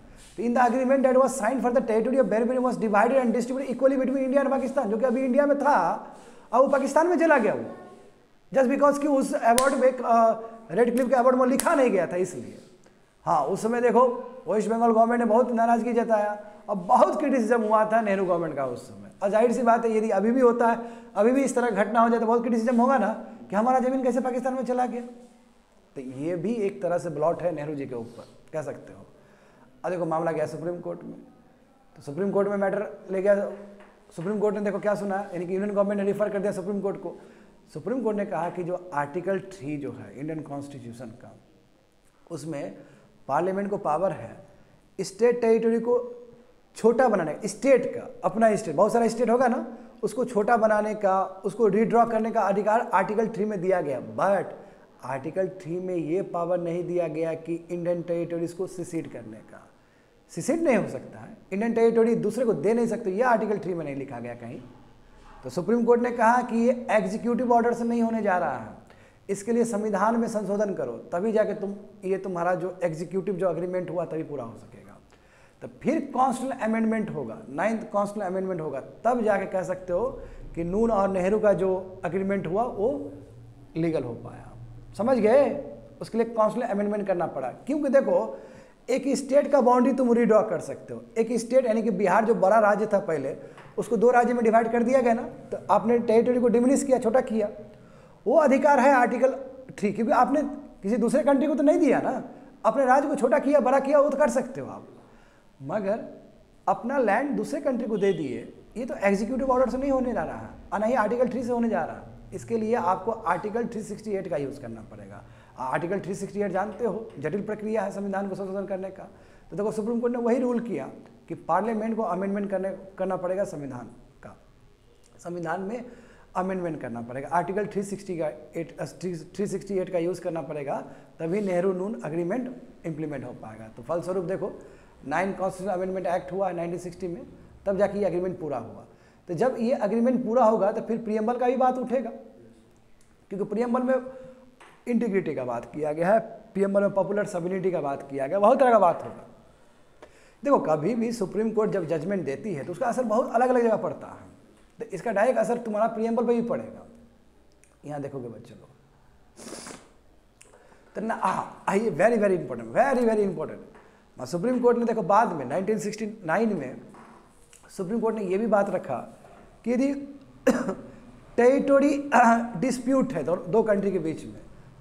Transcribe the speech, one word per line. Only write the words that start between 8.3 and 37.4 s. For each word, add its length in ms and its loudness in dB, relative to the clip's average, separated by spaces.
just 200 4
because 240 4
कि 100 0
उस 260 2
अवार्ड 400 4
में, 180 4
अ, 360 4
रेड 240 2
क्लिफ 140 0
के 60 2
अवार्ड 220 4
में 100 4
लिखा 280 2
नहीं 160 4
गया 160 2
था, 100 -6
इसलिए। 420 -6
हाँ, 200 2
उस 180 -2
समय 180 0
देखो, 460 4
West 220 0
Bengal 220 4
गवर्नमेंट 280 4
ने 60 2
बहुत 260 4
नाराज़गी 400 2
जताया 520 0
और 80 -2
बहुत 440 4
criticism 420 2
हुआ 220 4
था 160 2
नेहरू 240 0
गवर्नमेंट 320 0
का 80 -2
उस 240 -8
समय। 220 -18
और 80 0
जाहिर 220 4
सी 100 0
बात 220 4
है, 120 2
यदि 140 2
अभी 200 2
भी 100 2
होता 280 6
है, 100 2
अभी 180 4
भी 100 4
इस 120 -2
तरह 160 0
घटना 300 2
हो 80 6
जाए, 120 2
तो 60 0
बहुत 140 2
criticism 400 2
होगा 180 4
ना 280 -2
कि 60 -4
हमारा 220 4
ज़मीन 240 0
कैसे 180 2
पाकिस्तान 340 -2
में 100 -4
चला 220 0
गया। 160 -6
तो 60 -10
ये 360 -6
भी 180 -2
एक 280 -4
तरह 160 0
से 120 -6
blot 320 -2
है 100 0
नेहरू 220 -8
जी 120 -6
के 80 -10
ऊपर, 340 -12
कह 100 -6
सकते 300 -12
हो। 140 -20
अब 60 -4
देखो, 140 -2
मामला 280 0
गया 140 -2
सुप्रीम 340 -8
कोर्ट 240 -10
में, 140 -14
तो 60 -20
सुप्रीम 280 -4
कोर्ट 180 2
में 80 -2
matter 540 -4
ले 120 -2
गया। 280 2
सुप्रीम 220 -4
कोर्ट 160 2
ने 60 -4
देखो 180 -2
क्या 160 0
सुना, 220 -2
यानी 300 -6
कि 100 -2
union 160 -2
गवर्नमेंट 280 2
ने 60 0
रेफर 220 0
कर 100 -4
दिया 140 0
सुप्रीम 280 -4
कोर्ट 160 -2
को। 240 -12